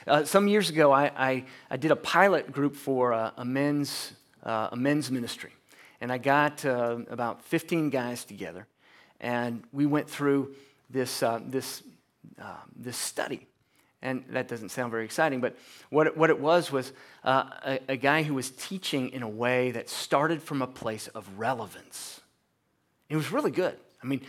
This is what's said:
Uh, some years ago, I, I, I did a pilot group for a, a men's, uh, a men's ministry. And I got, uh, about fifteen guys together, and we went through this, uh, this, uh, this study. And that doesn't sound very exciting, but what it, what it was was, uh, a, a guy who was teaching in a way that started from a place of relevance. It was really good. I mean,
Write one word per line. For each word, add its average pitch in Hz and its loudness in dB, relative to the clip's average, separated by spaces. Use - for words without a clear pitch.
Uh, 147 4
some 202 4
years 202 4
ago, 151 8
I, 139 6
I, 131 0
I 131 -4
did 147 2
a 143 6
pilot 170 4
group 143 0
for 127 0
a, 113 0
a 123 -8
men's, 139 -2
uh, 110 -2
a - -10
men's 135 0
ministry. 120 -8
And 120 -4
I 127 -2
got, 143 2
uh, 120 0
about 117 -4
fifteen 160 0
guys 123 -4
together, 95 -12
and 120 -2
we 143 0
went 147 0
through 139 0
this, 123 -4
uh, 113 0
this, 131 -6
uh, 95 -14
this 120 -10
study. - -6
And 127 -4
that 127 -4
doesn't 110 -10
sound 123 -4
very 113 -4
exciting, 139 0
but 117 -2
what 156 6
it, 156 -2
what 160 6
it 143 4
was 156 2
was, 131 -2
uh, 131 2
a, 135 -4
a 135 0
guy 143 4
who 151 -2
was 131 -4
teaching 147 -6
in 131 -10
a 117 -6
way 123 2
that 113 -8
started 151 0
from 139 -4
a 127 -4
place 110 -8
of 98 -14
relevance. - -8
It 147 -2
was 151 -2
really 233 0
good. 165 -2
I - -8
mean, 135 -2